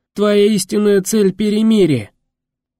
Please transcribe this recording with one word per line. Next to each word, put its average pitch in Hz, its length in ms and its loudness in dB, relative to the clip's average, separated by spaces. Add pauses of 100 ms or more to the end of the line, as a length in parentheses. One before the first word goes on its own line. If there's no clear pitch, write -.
(140)
«Твоя 208 320 0
истинная 208 560 0
цель — 196 340 0
перемирие». 208 760 0 (680)